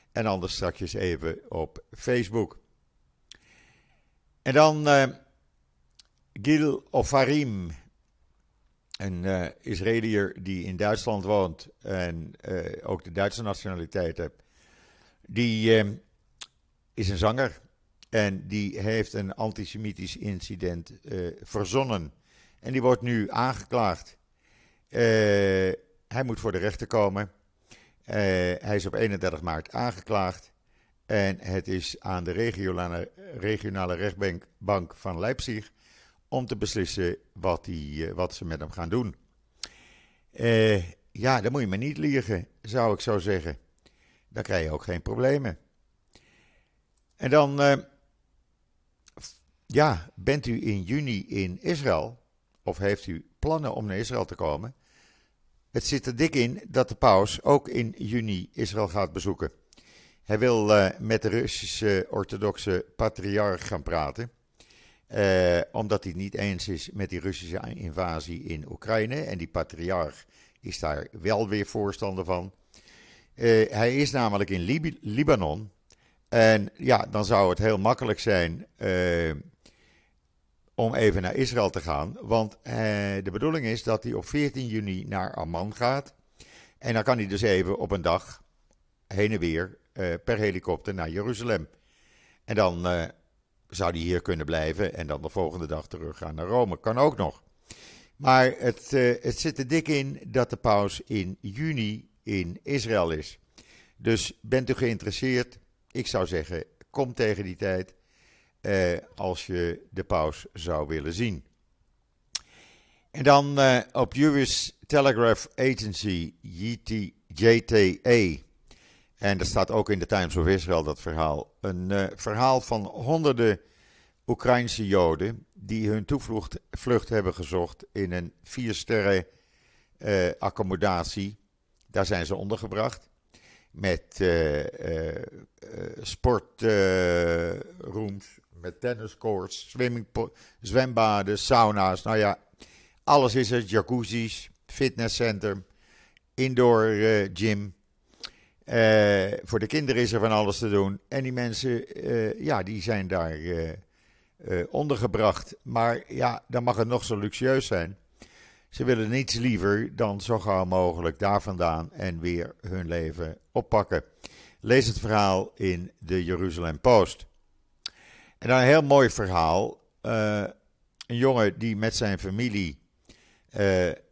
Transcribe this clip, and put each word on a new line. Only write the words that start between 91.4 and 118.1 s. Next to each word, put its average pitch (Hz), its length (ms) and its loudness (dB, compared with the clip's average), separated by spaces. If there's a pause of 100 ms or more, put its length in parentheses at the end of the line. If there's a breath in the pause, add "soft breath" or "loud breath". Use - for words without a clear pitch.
En 107 120 -6
dan, 90 320 2
eh, 87 160 0 (640)
zou 87 220 -2
hij 82 80 -4
hier 87 220 0
kunnen 80 240 -4
blijven 80 480 -2
en 80 140 -8
dan 71 140 -6
de 76 80 -8
volgende 85 380 -4
dag 76 200 -6
teruggaan 80 480 -12
naar 82 120 -8
Rome. 104 320 0
Kan 113 180 -2
ook 143 200 4
nog. 78 260 -4 (720 loud breath)
Maar 131 420 4
het, - 360 -2
eh, 123 300 4
het 135 160 -4
zit 156 180 -4
er 131 100 -6
dik 160 200 0
in 139 400 -2
dat 120 220 0
de 117 80 -6
paus 104 440 2
in 95 400 -4
juni 110 680 -6 (140)
in 90 400 -4
Israël 107 480 0
is. 76 280 -8 (560 soft breath)
Dus - 460 -2
bent 127 280 0
u 131 40 0
geïnteresseerd? 123 840 -2 (320)
Ik 123 160 -6
zou 95 200 0
zeggen, 82 360 -4 (260)
kom 127 240 -4
tegen 107 300 -2
die 92 120 -10
tijd, 92 400 -4 (680 soft breath)
eh, 92 360 2 (180)
als 92 300 -6
je 87 440 -4
de 92 140 -8
paus 78 500 -2
zou 80 340 -4
willen 78 260 -4
zien. 101 320 -4 (1700 soft breath)
En 147 120 -8
dan, 143 360 6
eh, 131 200 6 (120)
op 123 220 0
Jewish 143 560 2 (160)
Telegraph 117 720 4
Agency, 107 840 -2
J 101 420 -8
T, - 60 -10 (380)
J 113 320 6
T 113 120 -4 (360)
A. 101 380 4 (720 soft breath)